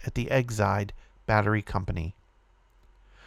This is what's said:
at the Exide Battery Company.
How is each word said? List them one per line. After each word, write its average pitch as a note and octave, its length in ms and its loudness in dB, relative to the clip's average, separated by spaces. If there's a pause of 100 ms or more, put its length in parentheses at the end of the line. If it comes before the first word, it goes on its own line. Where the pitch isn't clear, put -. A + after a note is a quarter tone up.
at - 100 -6
the A#2+ 100 -2
Exide G#2+ 640 0 (360)
Battery G#2+ 360 4
Company. F2+ 520 -4 (1120)